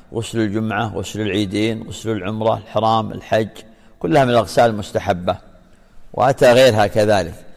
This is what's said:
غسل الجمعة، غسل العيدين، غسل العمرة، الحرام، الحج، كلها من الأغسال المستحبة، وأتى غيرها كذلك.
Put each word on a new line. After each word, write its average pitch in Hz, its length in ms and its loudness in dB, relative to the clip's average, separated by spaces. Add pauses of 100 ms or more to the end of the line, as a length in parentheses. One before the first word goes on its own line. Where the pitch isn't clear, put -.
(140)
غسل 113 240 -6
الجمعة، 110 480 -2
غسل 98 340 -8
العيدين، 107 680 -2
غسل - 220 -8
العمرة، 110 460 -2
الحرام، 107 560 -2
الحج، 110 360 -2 (500)
كلها 151 260 2
من 123 60 0
الأغسال 117 400 2
المستحبة، 98 680 -4 (760)
وأتى 127 380 4
غيرها 117 340 6
كذلك. 101 480 0 (220)